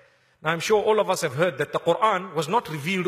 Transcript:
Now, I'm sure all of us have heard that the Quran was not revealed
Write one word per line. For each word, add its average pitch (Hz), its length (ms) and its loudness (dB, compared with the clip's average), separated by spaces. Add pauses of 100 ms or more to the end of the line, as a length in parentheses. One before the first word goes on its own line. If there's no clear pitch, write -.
(440)
Now, 151 60 -2
I'm 165 100 0
sure 208 240 2
all 214 160 4
of 185 100 2
us 185 120 -2
have 139 140 -2
heard 156 240 0
that 147 120 -4
the 156 80 -2
Quran 185 560 0
was 151 140 -4
not 226 180 0
revealed 165 400 -4